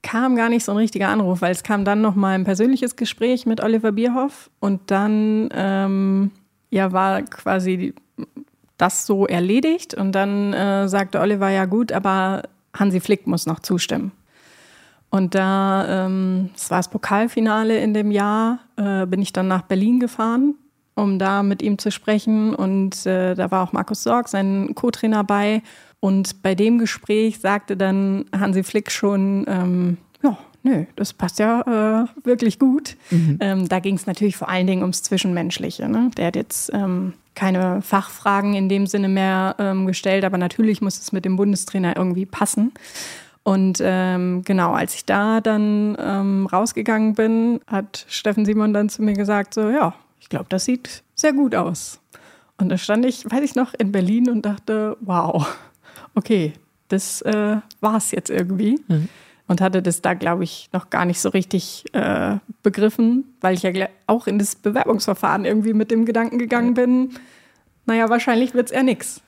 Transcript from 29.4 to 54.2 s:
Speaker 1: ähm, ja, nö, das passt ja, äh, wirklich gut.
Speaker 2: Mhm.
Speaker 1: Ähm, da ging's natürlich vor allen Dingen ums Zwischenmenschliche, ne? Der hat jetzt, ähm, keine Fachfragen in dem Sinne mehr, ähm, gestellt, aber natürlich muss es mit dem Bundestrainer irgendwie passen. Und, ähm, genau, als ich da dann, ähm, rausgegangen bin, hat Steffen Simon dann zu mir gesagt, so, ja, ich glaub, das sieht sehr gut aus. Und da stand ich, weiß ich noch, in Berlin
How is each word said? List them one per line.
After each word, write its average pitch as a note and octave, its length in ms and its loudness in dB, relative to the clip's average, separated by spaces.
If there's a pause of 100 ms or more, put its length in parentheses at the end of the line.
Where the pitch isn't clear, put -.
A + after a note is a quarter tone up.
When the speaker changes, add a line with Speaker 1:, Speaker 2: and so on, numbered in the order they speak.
Speaker 1:
ähm, F3+ 480 0 (260)
ja, B3+ 160 2 (240)
nö, A#3 220 2 (100)
das - 180 -6
passt - 280 -6
ja, A3 640 2
äh, - 20 -2 (180)
wirklich A#3 360 2
gut. C4+ 360 2 (140)
Speaker 2:
Mhm. E3 300 2
Speaker 1:
Ähm, F#3+ 280 0
da F#3 120 0
ging's G3 260 -2
natürlich G3 300 -2
vor - 120 -8
allen F#3 200 0
Dingen F#3 140 0
ums F3+ 200 -2
Zwischenmenschliche, F3+ 840 -4
ne? A3+ 280 0
Der E3+ 120 -2
hat F3+ 80 -4
jetzt, - 360 -6
ähm, F#3 420 -2 (200)
keine F#3 480 0
Fachfragen G3+ 720 0
in F#3+ 140 0
dem G3 180 0
Sinne G3 220 0
mehr, F#3+ 500 0
ähm, F#3+ 300 0
gestellt, F#3+ 360 0
aber F#3+ 140 -2
natürlich G3+ 440 0
muss G3 180 -4
es - 100 -12
mit F#3+ 140 -4
dem F#3+ 100 0
Bundestrainer F#3+ 600 0
irgendwie F#3 300 -2
passen. G#3+ 460 -2 (720)
Und, F#3+ 400 2
ähm, F3+ 640 0
genau, F3+ 300 2
als - 200 -2
ich - 120 -12
da G#3+ 340 2
dann, G#3+ 580 0
ähm, G3 540 0
rausgegangen A3 600 0
bin, A3+ 520 2
hat - 400 -4
Steffen G#3+ 380 0
Simon G#3+ 300 2
dann G#3 160 2
zu - 120 -6
mir G#3 120 2
gesagt, G3+ 400 0
so, G#3+ 160 0
ja, B3 240 2 (260)
ich - 80 -20
glaub, - 220 -6
das F#3+ 160 -2
sieht - 360 -4 (120)
sehr - 180 2
gut C4+ 220 2
aus. - 460 -4 (580)
Und F#3 100 2
da F#3 80 0
stand A3 300 0
ich, B3+ 180 -2
weiß A#3+ 180 -2
ich C#4+ 120 -2
noch, B3+ 180 0
in G3 200 -2
Berlin G#3 360 2